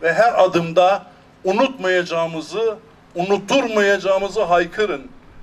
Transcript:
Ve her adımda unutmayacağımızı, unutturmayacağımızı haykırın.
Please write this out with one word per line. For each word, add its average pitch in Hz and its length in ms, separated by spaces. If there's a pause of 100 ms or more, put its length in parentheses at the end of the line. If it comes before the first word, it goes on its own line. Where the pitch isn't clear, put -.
Ve 165 120
her 208 300
adımda 170 580 (420)
unutmayacağımızı, 185 1300 (380)
unutturmayacağımızı 202 1300
haykırın. 175 680 (320)